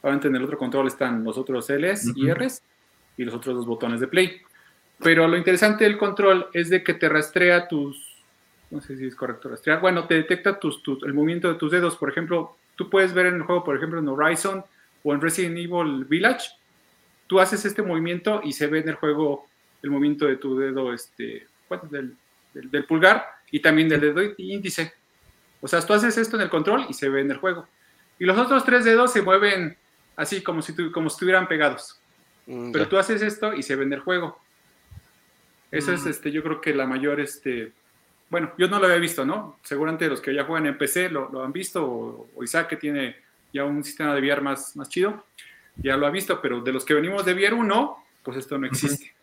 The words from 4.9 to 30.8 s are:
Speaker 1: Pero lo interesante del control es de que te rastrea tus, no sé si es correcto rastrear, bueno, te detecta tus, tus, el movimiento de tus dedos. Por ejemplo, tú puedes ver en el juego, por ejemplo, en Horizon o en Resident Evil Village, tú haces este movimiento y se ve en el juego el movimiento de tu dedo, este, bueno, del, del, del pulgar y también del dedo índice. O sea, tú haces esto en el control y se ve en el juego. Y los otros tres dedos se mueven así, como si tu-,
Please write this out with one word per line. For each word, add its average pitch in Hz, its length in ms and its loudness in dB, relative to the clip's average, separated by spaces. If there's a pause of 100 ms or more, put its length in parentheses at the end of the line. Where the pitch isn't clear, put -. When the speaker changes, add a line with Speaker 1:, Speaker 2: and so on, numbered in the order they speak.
Speaker 1:
Pero 165 280 6
lo 170 100 4
interesante 202 480 4
del 208 120 4
control 196 560 4
es 170 160 0
de 180 140 4
que 175 100 2
te 165 140 2
rastrea 175 640 4
tus, 143 560 -6 (440)
no 147 120 -10
sé 135 160 -14
si 131 100 -6
es 123 80 -10
correcto 123 320 -8
rastrear, 151 320 0
bueno, 175 280 2
te 165 80 4
detecta 180 440 0
tus, 151 240 -6
tus, 135 200 -4
el 139 100 -6
movimiento 165 340 0
de 170 100 0
tus 156 140 -2
dedos. 175 240 2
Por 143 140 -4
ejemplo, 165 480 -4 (180)
tú 180 140 -6
puedes 190 240 4
ver 180 140 4
en 180 80 2
el 165 80 -4
juego, 175 200 0
por 143 140 -2
ejemplo, 165 220 -4
en 147 100 -2
Horizon 165 540 0 (400)
o 147 100 0
en 143 80 -2
Resident 165 360 -2
Evil 170 460 -4
Village, 180 460 0 (800)
tú 185 100 6
haces 196 240 2
este 202 200 -2
movimiento 175 600 -2
y 147 80 -6
se 147 160 -4
ve 156 120 0
en 156 100 -4
el 151 60 -6
juego 147 520 -2 (360)
el 143 80 -4
movimiento 147 340 0
de 135 100 2
tu 131 220 -4
dedo, 135 340 -2
este, 117 560 -12 (220)
bueno, 180 200 -8
del, 135 260 -10 (380)
del, 131 160 -16
del 135 140 -2
pulgar 165 420 6 (260)
y 147 100 -2
también 160 260 6
del 147 140 4
dedo 151 200 2 (160)
índice. 185 560 -6 (680)
O 135 60 -10
sea, 170 180 2
tú 208 80 4
haces 220 240 4
esto 226 180 0
en 214 60 0
el 175 80 -2
control 202 400 2
y - 40 -10
se - 140 -2
ve 135 140 2
en 139 100 0
el 123 60 -4
juego. 175 300 -4 (500)
Y 180 80 -4
los 185 120 6
otros 262 280 4
tres 247 180 4
dedos 233 300 6
se 208 80 2
mueven 190 560 2 (400)
así, 175 240 -4
como 170 200 -4
si 156 120 -10
tu-, 165 180 -4